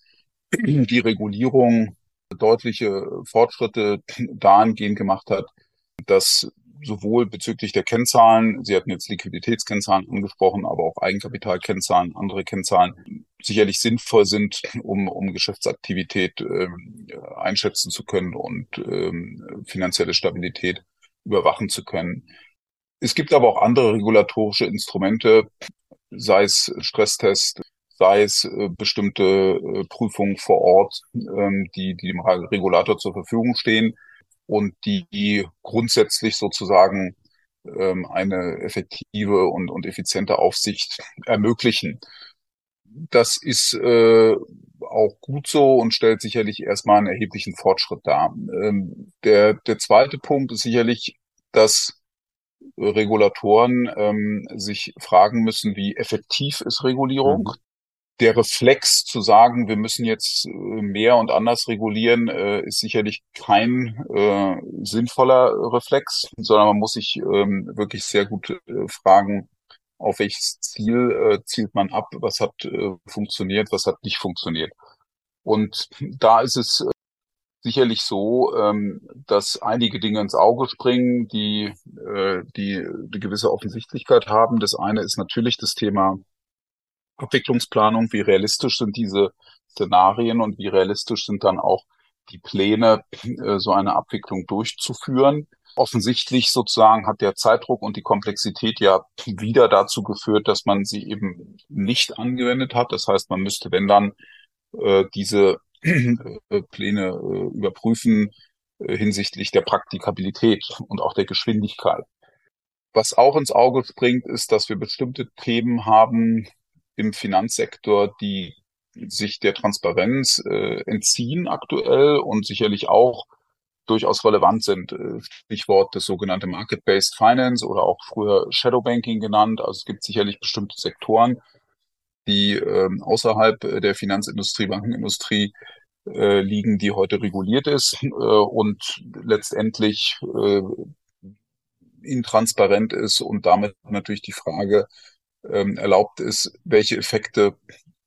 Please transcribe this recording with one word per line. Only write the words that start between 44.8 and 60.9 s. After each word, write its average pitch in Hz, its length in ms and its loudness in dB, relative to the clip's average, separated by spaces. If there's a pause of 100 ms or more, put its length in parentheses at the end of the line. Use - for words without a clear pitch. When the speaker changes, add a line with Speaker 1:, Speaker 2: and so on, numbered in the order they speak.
Speaker 1:
auch - 400 0
gut 139 260 -8
so 139 300 6
und 113 180 2
stellt 113 260 2
sicherlich 107 420 -4
erstmal 104 360 0
einen 104 80 2
erheblichen 98 500 -6
Fortschritt - 480 -2
dar. 76 300 0 (280)
Ähm, 101 500 -4 (120)
der, 107 300 6
der - 240 -4
zweite 123 400 4
Punkt 135 340 -2
ist 110 80 -6
sicherlich, 117 560 -2 (360)
dass - 480 2 (760)
Regulatoren, 107 1200 2
ähm, 104 580 -2
sich 104 460 -10
fragen 104 420 4
müssen, 110 320 -2
wie 101 220 -6
effektiv 120 640 -4
ist - 240 -4
Regulierung? 135 600 0
Speaker 2:
Mhm. - 100 -8 (640)
Speaker 1:
Der 113 160 6
Reflex - 680 4
zu - 180 -6
sagen, 117 440 6
wir 107 100 -2
müssen 110 280 -4
jetzt, - 420 -2
äh, - 40 -10
mehr 104 680 2